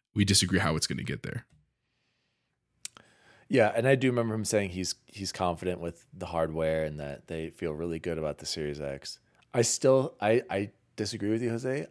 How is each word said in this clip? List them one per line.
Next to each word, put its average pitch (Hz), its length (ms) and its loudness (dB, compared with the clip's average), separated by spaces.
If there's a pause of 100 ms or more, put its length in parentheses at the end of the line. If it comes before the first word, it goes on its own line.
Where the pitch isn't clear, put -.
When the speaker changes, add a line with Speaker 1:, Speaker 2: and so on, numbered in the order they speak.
(160)
Speaker 1:
we 104 100 6
disagree 95 340 4
how 78 180 2
it's - 100 -2
gonna - 160 -4
get - 200 -6
there. - 220 -8 (2000)
Speaker 2:
Yeah, 110 240 6
and 117 140 2
I 135 80 6
do 131 140 2
remember 117 260 0
him 110 80 -2
saying 101 280 2
he's, 90 240 -4 (100)
he's 98 260 -10
confident 90 480 -2
with 85 340 -8
the 92 120 -10
hardware 80 580 0
and 76 160 -6
that 71 280 -10
they 80 220 -6
feel - 220 -6
really 82 280 -4
good 82 180 -4
about 76 220 -4
the 78 60 -14
Series 73 360 -6
X. 69 380 -10 (340)
I 123 80 2
still, 131 580 4
I, 113 300 4
I 101 220 -2 (260)
disagree 104 320 -4
with 113 120 0
you, 120 100 0
Jose. 131 400 -4